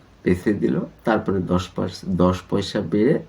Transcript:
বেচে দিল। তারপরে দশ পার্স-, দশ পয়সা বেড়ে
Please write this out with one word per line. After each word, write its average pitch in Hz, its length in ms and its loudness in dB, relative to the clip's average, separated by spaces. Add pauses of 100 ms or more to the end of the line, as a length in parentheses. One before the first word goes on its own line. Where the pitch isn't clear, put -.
(240)
বেচে 92 300 2
দিল। 110 260 0 (240)
তারপরে 98 360 0
দশ 90 280 0
পার্স-, - 400 -8
দশ 90 320 2 (100)
পয়সা 101 300 -2
বেড়ে 107 380 2 (100)